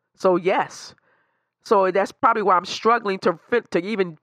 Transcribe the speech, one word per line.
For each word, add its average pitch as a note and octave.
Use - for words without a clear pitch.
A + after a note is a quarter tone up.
So F#3+
yes, -
so G3
that's G3
probably A3+
why F#3
I'm F3
struggling A3
to F3
fin-, A#3+
to F3+
even F#3+